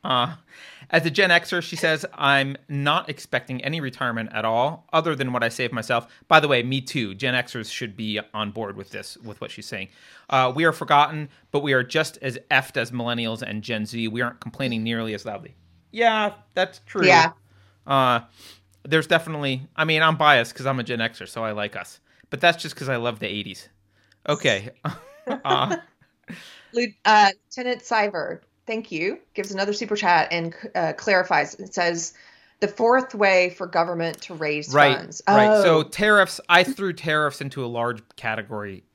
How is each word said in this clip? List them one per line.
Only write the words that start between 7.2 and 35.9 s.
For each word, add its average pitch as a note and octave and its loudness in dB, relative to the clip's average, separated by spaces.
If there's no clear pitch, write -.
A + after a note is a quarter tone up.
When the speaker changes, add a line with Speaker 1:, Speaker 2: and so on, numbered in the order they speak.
Speaker 1:
Xers A#2+ -6
should G#2+ -10
be G#2+ -6
on G#2+ -6
board G#2 -10
with G2 -14
this, - -14
with A2 -18
what A2 -12
she's - -16
saying. F#2+ -10
Uh, C3 2
"We D#3+ 0
are D#3+ 6
forgotten, D3 2
but C#3+ -2
we C#3+ 0
are B2+ 2
just D#3 -2
as B2+ -6
effed C3 0
as A#2+ -2
millennials A#2+ -4
and G#2+ -8
Gen G#2+ -6
Z. A2+ -6
We A2+ -4
aren't A#2+ -6
complaining A#2 -6
nearly A2+ -4
as G2+ -10
loudly." G2+ -12
Yeah, A3 2
that's F#3 -2
true. F#3+ 0
Speaker 2:
Yeah. E3+ 6
Speaker 1:
Uh, B2+ 4
there's D#3 0
definitely, C#3+ -2
I D#3+ 0
mean, D#3 2
I'm D#3+ 4
biased C#3 4
'cause C3 -12
I'm C3 0
a A#2+ -4
Gen A#2 -4
Xer, A2+ -6
so A#2 -8
I G#2+ -4
like G#2 -6
us. - -14
But C3 -6
that's E3+ 4
just D#3 -10
'cause B2+ -8
I C3 0
love A#2 -4
the A2 -6
eighties. G2 -8
Okay. B2 -2
<laughs> - -4
Uh, G#3 0
Speaker 2:
Lu-, A#3+ -2
uh, G#3+ 8
Lieutenant B3 -4
Cyber, G3+ -2
thank A3 -8
you, F#3 -4
gives G3 -6
another G3+ -2
super G#3+ -4
chat F3 4
and, E3 -4
uh, D#3+ -2
clarifies. F3+ 0
It F#3+ -16
says, E3+ -2
"The G#3 0
fourth B3 2
way F#3+ 4
for F3+ -12
government E3+ -2
to - -16
raise D3+ -4
Speaker 1:
Right, C#3 6
Speaker 2:
funds." - -14
Speaker 1:
right. G#3+ 6
So E3+ 6
Speaker 2:
Oh. D3+ 0
Speaker 1:
tariffs, G3+ 2